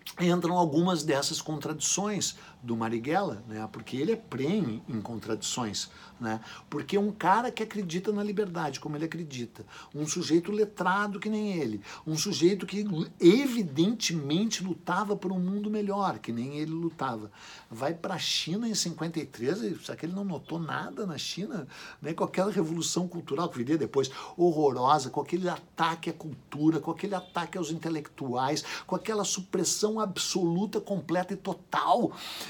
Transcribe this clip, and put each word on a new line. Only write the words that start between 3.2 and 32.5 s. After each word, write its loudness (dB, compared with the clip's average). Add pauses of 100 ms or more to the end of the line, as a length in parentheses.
né? -8
Porque -10
ele 2
é 0
prenhe -2
em -4
contradições, -4 (320)
né? -2 (280)
Porque -4
é 6
um 2
cara 4
que -4
acredita -2
na 0
liberdade, -2
como -6
ele -2
acredita, -8 (300)
um -2
sujeito 2
letrado 2
que -4
nem 0
ele, -2 (260)
um 0
sujeito 4
que -2 (320)
evidentemente 4
lutava -2
por -2
um 0
mundo 0
melhor, 0
que -6
nem -4
ele -2
lutava, -4 (400)
vai -2
pra -4
China 0
em 0
cinquenta -2
e -2
três, -2
e -2
será -8
que -10
ele -4
não -4
notou -6
nada -4
na -4
China, -6 (360)
né? -4
Com 0
aquela 2
revolução 0
cultural -2
que -10
viria 2
depois, 0 (260)
horrorosa, 6
com -2
aquele 0
ataque -2
à -2
cultura, 0
com -4
aquele -4
ataque -4
aos -2
intelectuais, -2 (240)
com -4
aquela -2
supressão 0
absoluta, 0
completa -2
e -6
total 2 (380)